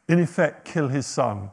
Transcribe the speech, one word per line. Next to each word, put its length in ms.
in 140
effect, 440
kill 240
his 200
son?" 440